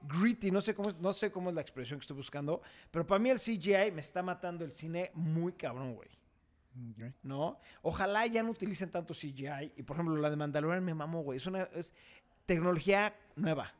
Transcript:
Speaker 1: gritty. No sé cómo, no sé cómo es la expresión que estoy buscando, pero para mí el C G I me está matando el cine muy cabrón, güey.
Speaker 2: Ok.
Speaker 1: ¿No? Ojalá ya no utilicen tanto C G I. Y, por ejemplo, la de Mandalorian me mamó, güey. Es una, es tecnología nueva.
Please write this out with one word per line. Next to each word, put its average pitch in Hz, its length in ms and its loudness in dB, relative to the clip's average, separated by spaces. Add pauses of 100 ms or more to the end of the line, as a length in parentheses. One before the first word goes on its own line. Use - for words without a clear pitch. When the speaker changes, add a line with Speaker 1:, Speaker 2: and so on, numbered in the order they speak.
Speaker 1:
gritty. 190 480 2
No 190 120 4
sé 220 140 0
cómo, 202 240 0
no 185 140 2
sé 196 180 -2
cómo 180 180 -2
es 175 60 -2
la 156 60 -2
expresión 131 380 -8
que - 40 -12
estoy 139 140 -10
buscando, 143 440 -4 (300)
pero 165 140 0
para 196 140 6
mí 240 100 6
el 254 100 6
C 226 200 -2
G 196 280 6
I 202 40 0
me 156 100 -6
está 180 220 -4
matando 175 420 -4
el 139 80 -10
cine 165 400 -4
muy 165 400 0
cabrón, 131 420 -6
güey. - 140 -18 (840)
Speaker 2:
Ok. 117 280 -10
Speaker 1:
¿No? 147 380 -4 (240)
Ojalá 196 420 2
ya 226 160 2
no 226 100 0
utilicen 185 380 -4
tanto 170 240 -4
C - 140 -8
G 139 380 -6
I. - 120 -12
Y, 139 60 -10
por 143 120 -6
ejemplo, 165 220 2
la 151 140 4
de 151 40 0
Mandalorian 151 480 0
me 170 120 0
mamó, 160 260 -4
güey. 139 160 -4
Es 131 80 -6
una, 185 300 -2
es 170 180 -8 (540)
tecnología 180 680 4 (200)
nueva. 147 440 0